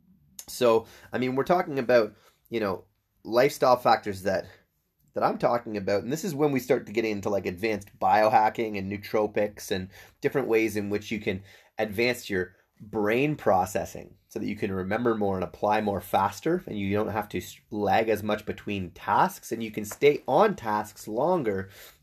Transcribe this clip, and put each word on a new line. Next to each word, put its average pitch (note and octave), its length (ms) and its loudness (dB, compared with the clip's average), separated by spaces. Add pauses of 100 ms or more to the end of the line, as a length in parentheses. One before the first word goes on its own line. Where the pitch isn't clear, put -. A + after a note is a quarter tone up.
(480)
So, A2+ 380 4 (260)
I A2 60 -4
mean, B2+ 180 -2
we're C3+ 80 0
talking F3 340 0
about, A#2 340 4 (380)
you A#2 80 -2
know, G2 280 -2 (360)
lifestyle B2+ 540 4
factors G#2+ 480 0
that F#2+ 220 0 (720)
that G#2 80 0
I'm C#3+ 140 0
talking A#2+ 380 -2
about, G2 280 0
and A#2+ 80 -4
this D#3+ 120 -6
is F3 100 -4
when D3 180 0
we C3 80 0
start B2 260 0
to G#2+ 60 -14
get A2 120 0
into, G#2+ 260 -4
like, G2 160 -2
advanced G2+ 420 -4 (100)
biohacking G#2+ 800 2
and G2 140 -6
nootropics G#2 800 -2
and F#2 160 -4 (320)
different C3+ 260 -2
ways A2 300 2
in G2+ 140 -4
which G#2 200 -4
you A2 80 -4
can G2 240 -4 (360)
advance A2 520 -2
your F#2 220 -2 (260)
brain A2+ 560 0
processing - 800 -2 (140)
so - 100 -12
that G#2 80 -6
you G#2 80 -4
can G#2 160 -4
remember G#2 440 0
more G2+ 200 0
and F#2 80 -2
apply G#2 380 0
more G2+ 220 -2
faster, G#2 640 0
and G#2+ 120 -8
you G2 140 -2
don't G#2 160 0
have G#2 220 -4
to - 80 -6
s-, - 200 -10 (120)
lag G#2 400 2
as G#2 120 2
much G#2+ 220 -2
between F#2+ 460 -6
tasks, C3+ 600 0
and A2+ 140 -6
you A2 60 -8
can G#2+ 160 -6
stay C#3+ 420 2
on F3+ 260 4
tasks G#2+ 540 -4
longer, A2 640 -2 (320)